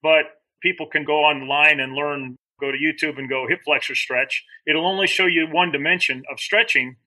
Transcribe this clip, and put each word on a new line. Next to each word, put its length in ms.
but 220
people 240
can 180
go 200
online 560
and 140
learn, 420
go 120
to 60
YouTube 400
and 100
go 180
hip 180
flexor 300
stretch. 500
It'll 200
only 200
show 200
you 200
one 260
dimension 580
of 100
stretching 560